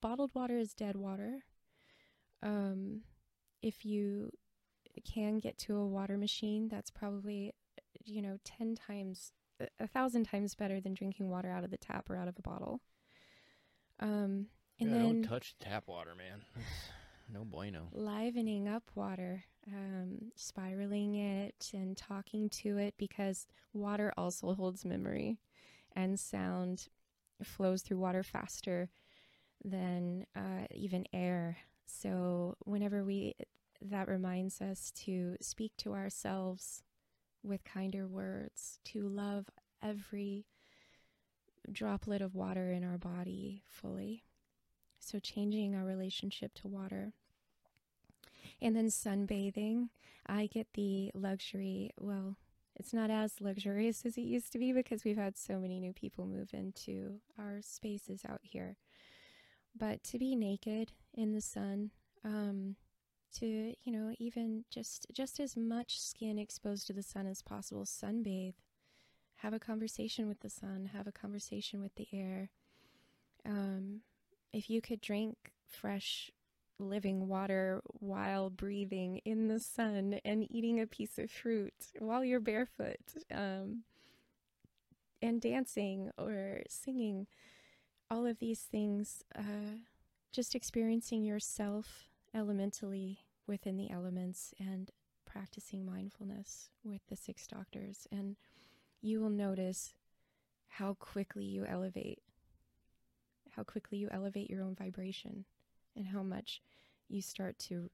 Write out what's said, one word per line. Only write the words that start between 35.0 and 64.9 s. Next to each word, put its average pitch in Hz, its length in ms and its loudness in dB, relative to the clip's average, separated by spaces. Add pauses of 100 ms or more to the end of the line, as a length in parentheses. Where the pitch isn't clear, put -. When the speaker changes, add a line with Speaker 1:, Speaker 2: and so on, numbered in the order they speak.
Speaker 1:
to 180 360 0
speak - 380 -2
to 202 160 -2
ourselves 190 880 -2 (600)
with 196 220 -2
kinder 190 420 -2
words, 190 800 -4
to 202 240 -2
love 202 400 0 (340)
every 202 640 -2 (1200)
droplet 202 500 0
of 190 140 -2
water 185 360 0
in 180 140 0
our 180 140 0
body 185 680 -4
fully. 202 580 -6 (760)
So - 200 -6
changing 208 560 2
our 190 100 0
relationship 190 720 -2
to - 120 -8
water. 196 440 -4 (1500)
And 226 160 6
then 226 120 6
sunbathing. 208 1000 2 (380)
I 208 200 4
get 226 280 0
the 196 400 2
luxury, 190 840 0
well, 196 380 -2 (400)
it's - 160 -10
not 220 180 4
as 214 300 2
luxurious 202 640 2
as 233 140 0
it 240 40 0
used 240 300 0
to 247 60 0
be 254 140 6
because 254 320 4
we've 208 120 4
had 202 200 2
so 196 220 -2
many 185 220 -2
new 185 120 -2
people 190 340 -6
move 196 260 -4
into 196 680 -4 (180)
our 208 240 -6
spaces 208 640 -6
out - 140 -6
here. 185 340 -6 (1000)
But 214 280 0
to - 140 -4
be 262 180 4
naked 214 560 0 (220)
in 214 180 2
the 214 80 2
sun, 202 500 0 (340)
um, 202 520 0 (640)
to, 220 440 0
you 240 100 -2
know, 220 260 0
even 226 520 0
just, - 420 -6